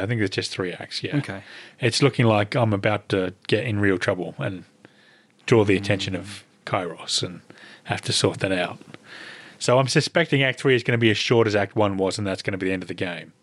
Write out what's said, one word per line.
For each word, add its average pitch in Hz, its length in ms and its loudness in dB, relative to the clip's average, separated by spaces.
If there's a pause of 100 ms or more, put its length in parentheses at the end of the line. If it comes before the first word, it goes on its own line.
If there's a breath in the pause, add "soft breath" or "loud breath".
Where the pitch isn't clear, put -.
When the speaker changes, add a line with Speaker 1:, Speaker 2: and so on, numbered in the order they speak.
Speaker 1:
I 95 60 -4
think 113 140 -2
there's 98 100 0
just - 220 -6
three 92 220 -6
acts, - 280 -12
yeah. - 140 -4
Speaker 2:
Okay. 101 260 -6 (380 loud breath)
Speaker 1:
It's 120 240 0
looking 131 200 4
like 104 300 2
I'm 113 180 2
about 101 360 -2
to 92 260 -2 (140)
get 107 160 0
in 104 160 -2
real 98 180 2
trouble 90 400 -4
and 98 240 -6 (840 soft breath)
draw 113 180 6
the 98 120 4
attention 98 380 -2
of 92 300 -12 (220)
Kairos 90 540 -4
and 90 200 -8 (440 loud breath)
have - 180 -4
to 113 100 -6
sort 101 280 0
that 98 120 -2
out. 90 260 -4 (840 loud breath)
So 123 140 4
I'm 131 100 2
suspecting 156 540 0
Act 131 180 -2
three 135 140 4
is 117 80 2
gonna 120 160 0
be 117 120 6
as 101 60 4
short 117 300 4
as 104 100 2
Act 101 180 0
one 101 220 2
was, 95 220 0
and 101 80 -4
that's 95 160 -4
gonna 98 160 -4
be 92 80 -2
the 95 80 0
end 92 80 -4
of 87 60 -14
the - 40 -8
game. 85 400 -8 (100)